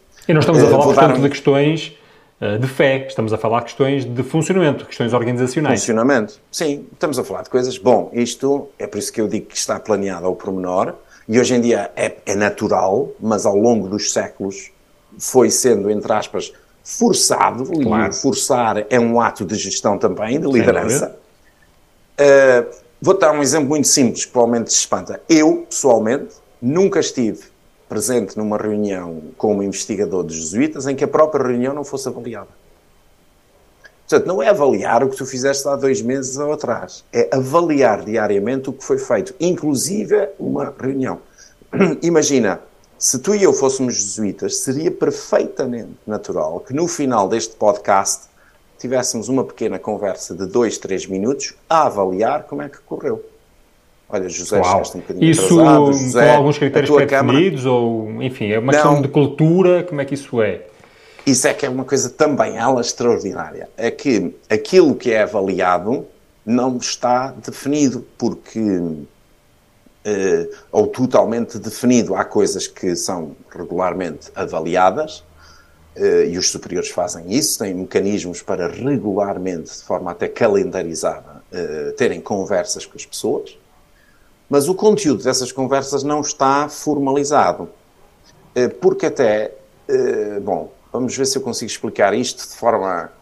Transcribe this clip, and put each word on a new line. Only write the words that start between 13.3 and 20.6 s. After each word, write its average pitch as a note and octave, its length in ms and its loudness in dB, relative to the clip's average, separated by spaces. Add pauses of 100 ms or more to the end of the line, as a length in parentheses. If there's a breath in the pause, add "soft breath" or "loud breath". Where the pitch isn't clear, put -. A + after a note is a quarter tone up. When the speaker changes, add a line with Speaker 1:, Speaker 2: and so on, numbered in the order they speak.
Speaker 2:
ao G2+ 120 2
longo G#2+ 320 2
dos G2+ 240 -4
séculos - 580 -8 (480)
foi B2 300 4
sendo, G#2 420 0
entre G#2 220 -2
aspas, G#2 400 -6 (280 soft breath)
forçado, - 840 0
Speaker 1:
Claro. C3+ 480 0
Speaker 2:
e - 20 -10
forçar A#2 760 0
é B2+ 80 2
um A#2 220 2
ato A2+ 240 -2
de G2+ 120 -4
gestão G2+ 420 -2
também, A2 420 -2
de - 60 -4
Speaker 1:
Sem C#3 80 0
Speaker 2:
liderança. A#2 540 2